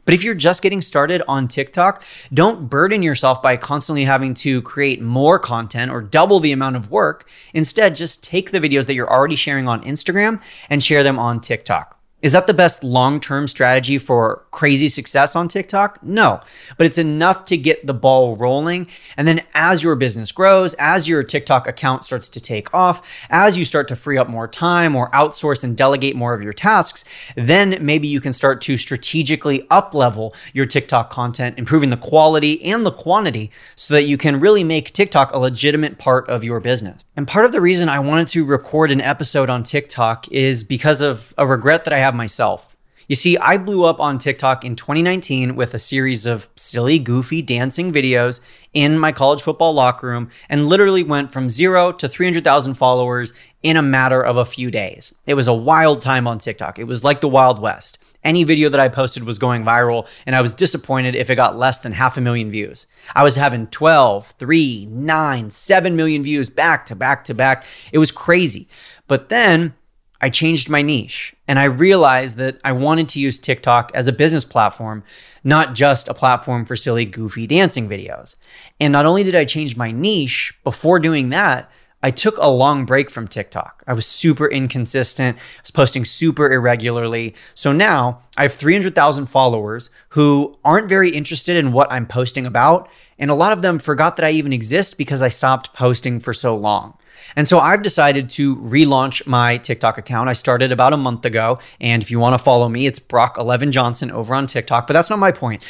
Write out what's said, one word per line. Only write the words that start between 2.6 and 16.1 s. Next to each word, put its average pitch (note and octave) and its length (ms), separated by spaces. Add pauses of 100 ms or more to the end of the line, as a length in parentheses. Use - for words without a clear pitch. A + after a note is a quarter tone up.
burden F#3+ 320
yourself C3 400
by B2+ 140
constantly C#3+ 480
having C3 300
to B2+ 280
create C#3 400
more C#3 380
content A#2+ 500
or B2 100
double E3 380
the D#3 140
amount C3+ 240
of G#2+ 160
work. E3+ 360 (240)
Instead, D#3 440
just E3 260
take F#3 300
the F#3+ 80
videos C#3 260
that C#3 80
you're B2 180
already C#3 220
sharing C3+ 320
on A#2 160
Instagram G3 560 (320)
and C#3+ 100
share C#3+ 220
them C3+ 160
on A#2 220
TikTok. - 540 (280)
Is C#3+ 100
that F#3 140
the G#3 80
best E3+ 280
long-term C#3 640
strategy C3 520
for A#2 520
crazy C#3+ 380
success C#3+ 480
on E3+ 120
TikTok? G3+ 540
No, E3+ 380 (380)